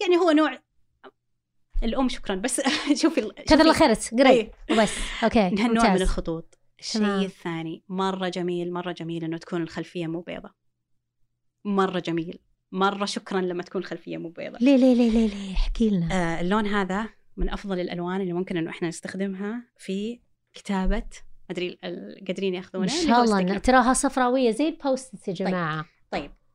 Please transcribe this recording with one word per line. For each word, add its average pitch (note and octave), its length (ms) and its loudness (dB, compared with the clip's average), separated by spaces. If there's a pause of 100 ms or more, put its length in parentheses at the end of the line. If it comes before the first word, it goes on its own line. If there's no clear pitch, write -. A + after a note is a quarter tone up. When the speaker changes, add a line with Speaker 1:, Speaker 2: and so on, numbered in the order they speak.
Speaker 1:
يعني F4+ 160 4
هو F4 140 4
نوع D4+ 280 2 (1200)
الأم، A#3+ 260 0
شكرا، - 260 -6
بس G3+ 260 -2 (180)
<laughs> C#4+ 220 0
شوفي D4+ 180 2
ال-، G#3+ 140 -4
Speaker 2:
كثر - 160 -6
Speaker 1:
شوفي D4+ 120 8
Speaker 2:
الله D#4+ 120 6
خيرك، B3+ 240 4 (220)
قري C4 100 8
Speaker 1:
إيه. A#3 220 4 (200)
Speaker 2:
وبس. G#3+ 200 4 (320)
أوكي، G#3+ 240 4
Speaker 1:
إنها G#3 200 0
نوع A#3 60 0
Speaker 2:
ممتاز. A3 220 4
Speaker 1:
من F#3 60 4
الخطوط. E3+ 560 -2 (220)
الشيء - 220 -2
Speaker 2:
تمام. G3+ 200 2
Speaker 1:
الثاني، E3 680 -6
مرة F#3+ 400 -2
جميل، F3 440 -4
مرة F3+ 180 -6
جميل E3+ 320 -8
إنه E3 140 -4
تكون E3+ 240 -6
الخلفية E3 460 -8
مو E3 140 -6
بيضة. F3 320 -14 (1120)
مرة F#3+ 340 0
جميل. E3+ 400 -6 (340)
مرة G3 320 0
شكرا - 360 -6
لما F3+ 220 -4
تكون F#3 180 -8
الخلفية E3+ 360 -10
مو E3 120 -10
بيضة. - 320 -14
Speaker 2:
ليه، C#4 140 6
ليه، B3+ 200 8
ليه، A#3 140 4
ليه، A3+ 180 4
ليه؟ G3 260 -6
احكي - 360 2
لنا. F3 220 0
Speaker 1:
آه، E3+ 300 0
اللون G#3 260 0
هذا G3+ 420 -2 (280)
من F3+ 120 0
أفضل G3 300 -6
الألوان F3 420 -4
اللي F3+ 120 -4
ممكن F#3 240 -4
إنه E3 120 -4
إحنا - 180 -6
نستخدمها G3 760 -6 (140)
في G#3 420 -6 (340)
كتابة، G3 500 0 (460)
ما - 20 -6
أدري F3+ 320 -6
ال-، F#3+ 440 -12
قادرين F#3+ 280 -2
ياخذونه، F#3+ 360 -4
Speaker 2:
إن D4+ 60 -2
Speaker 1:
اللي F4 100 0
Speaker 2:
شاء A#3+ 120 6
Speaker 1:
هو B3 40 6
Speaker 2:
الله G#3+ 140 4
Speaker 1:
ستيكر. F3+ 180 0
Speaker 2:
إن - 60 -6
تراها B3+ 320 6
صفراوية B3+ 580 2
زي C#4+ 160 0
البوستس C4+ 600 -6
يا G3 60 -4
Speaker 1:
طيب. F#3+ 140 -4
Speaker 2:
جماعة. D#3+ 380 -4 (260)
Speaker 1:
طيب، D3+ 200 -8 (240)